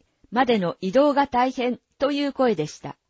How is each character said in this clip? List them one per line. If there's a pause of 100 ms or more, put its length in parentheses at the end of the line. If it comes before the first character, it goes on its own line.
(320)
ま
で
の
移
動
が
大
変 (180)
と
い
う
声
で
し
た。 (140)